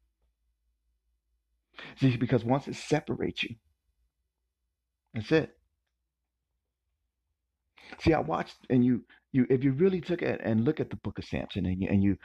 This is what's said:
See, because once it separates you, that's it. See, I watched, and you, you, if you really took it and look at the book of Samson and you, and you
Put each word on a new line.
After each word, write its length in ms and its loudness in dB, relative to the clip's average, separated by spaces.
See, 200 2
because 280 0
once 240 -2
it 80 -8
separates 640 -4
you, 140 -8
that's 180 -4
it. 260 0
See, 140 2
I 80 2
watched, 360 -4
and 140 6
you, 200 2
you, 200 2
if 120 4
you 100 2
really 280 2
took 220 -4
it 200 -2
and 220 2
look 160 0
at 100 -4
the 60 -8
book 220 -10
of 60 -10
Samson 420 -6
and 140 -2
you, 80 -2
and 140 4
you 220 2